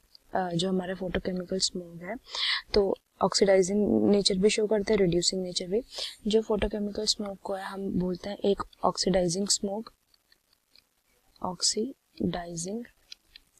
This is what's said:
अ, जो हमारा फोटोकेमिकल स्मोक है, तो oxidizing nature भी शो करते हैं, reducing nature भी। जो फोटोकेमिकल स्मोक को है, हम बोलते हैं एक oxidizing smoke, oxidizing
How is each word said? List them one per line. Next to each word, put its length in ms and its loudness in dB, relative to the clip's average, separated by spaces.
अ, 160 0
जो 180 0
हमारा 260 -2
फोटोकेमिकल 640 -4
स्मोक 440 -4
है, 140 -8
तो 220 2
oxidizing 880 4
nature 240 4
भी 160 4
शो 160 2
करते 260 2
हैं, 80 4
reducing 420 2
nature 240 -6
भी। 160 0
जो 160 4
फोटोकेमिकल 640 -2
स्मोक 380 -2
को 120 -4
है, 100 -8
हम 260 -6
बोलते 400 -2
हैं 60 -8
एक 260 2
oxidizing 640 2
smoke, 440 -2
oxidizing 1400 -4